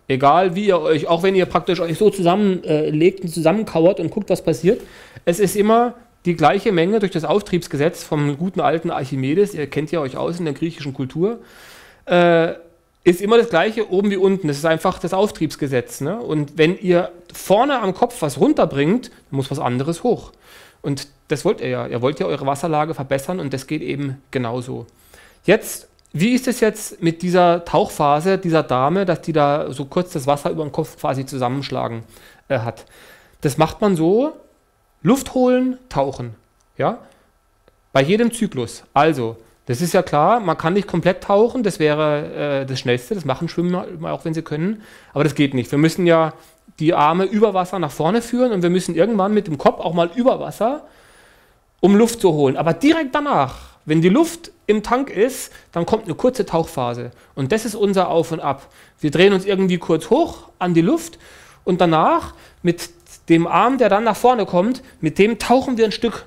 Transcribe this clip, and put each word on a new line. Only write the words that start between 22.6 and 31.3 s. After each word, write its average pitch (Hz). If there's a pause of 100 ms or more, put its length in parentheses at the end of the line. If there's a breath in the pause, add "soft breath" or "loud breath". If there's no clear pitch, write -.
verbessern 139
und 139
das 135
geht 151
eben 139 (100)
genauso. 123 (580 soft breath)
Jetzt, - (240)
wie 214
ist 254
es 240
jetzt -
mit 165
dieser 175
Tauchphase 160
dieser 160
Dame, 143
dass 175
die 160
da 147
so 135
kurz 180
das 139
Wasser 147
über 160
den 143
Kopf -
quasi 135
zusammenschlagen, 127 (440 loud breath)